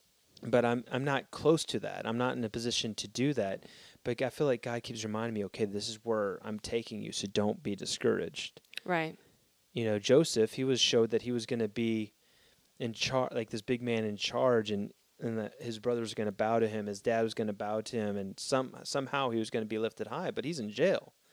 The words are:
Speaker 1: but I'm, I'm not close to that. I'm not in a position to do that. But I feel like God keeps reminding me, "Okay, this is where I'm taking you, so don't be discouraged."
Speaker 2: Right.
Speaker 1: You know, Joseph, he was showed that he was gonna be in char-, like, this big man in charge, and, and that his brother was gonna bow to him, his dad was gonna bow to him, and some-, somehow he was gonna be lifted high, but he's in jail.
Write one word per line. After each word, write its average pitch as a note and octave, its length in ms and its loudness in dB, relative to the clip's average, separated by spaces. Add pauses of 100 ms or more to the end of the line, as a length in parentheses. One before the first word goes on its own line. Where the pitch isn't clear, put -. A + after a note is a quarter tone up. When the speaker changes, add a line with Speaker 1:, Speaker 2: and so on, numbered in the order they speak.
(420)
Speaker 1:
but A#2+ 240 4
I'm, A#2+ 240 2
I'm C3 140 -2
not C#3 280 0
close D#3+ 340 4
to - 160 -4
that. G2 260 -6
I'm A2+ 100 0
not B2+ 200 0
in B2 80 -2
a G#2 40 -4
position A#2 460 -2
to - 140 -8
do C3 240 0
that. G2+ 320 -2 (400)
But A#2+ 180 -2
I B2 60 0
feel D3+ 180 0
like B2 160 2
God A#2+ 180 -4
keeps A2 220 -8
reminding A2 300 -2
me, G2+ 120 -2
"Okay, G#2+ 200 -2
this G#2 240 -4
is G#2+ 140 -10
where G#2 380 0
I'm G#2+ 160 -6
taking A2+ 440 -4
you, G#2+ 100 -8
so - 160 -4
don't G#2 340 2
be G2+ 140 -2
discouraged." - 880 -2 (240)
Speaker 2:
Right. E3 320 -2 (560)
Speaker 1:
You A#2+ 100 -2
know, G#2+ 160 2
Joseph, B2 540 6
he C3 100 -2
was C3 160 2
showed A2+ 320 6
that A2 120 2
he B2 100 -2
was A#2 120 -2
gonna A#2 220 0
be A2 460 0 (640)
in A#2 140 -4
char-, C3 400 0
like, A#2 160 -2
this A2+ 120 -6
big B2 200 0
man A2+ 240 2
in G#2 100 0
charge, A#2 560 4
and, G2+ 220 -2 (260)
and A2+ 180 -2
that G#2+ 140 -4 (100)
his A2+ 180 -6
brother A#2+ 200 0
was A2 140 -4
gonna G#2+ 180 0
bow A2 280 2
to A2+ 100 6
him, G#2+ 180 -4
his G2+ 140 -6
dad A2+ 220 2
was A2 100 0
gonna G#2+ 180 -2
bow G#2+ 300 -2
to A#2 160 -8
him, G#2 180 0
and G2 240 -6
some-, C3 340 0 (100)
somehow C3+ 480 -2
he A2+ 60 0
was A2 120 0
gonna A2 160 -2
be G#2+ 120 -4
lifted A2 300 -2
high, C#3+ 240 -4
but A2 140 -4
he's D#3+ 140 -4
in G#2+ 100 -6
jail. D3 440 0 (200)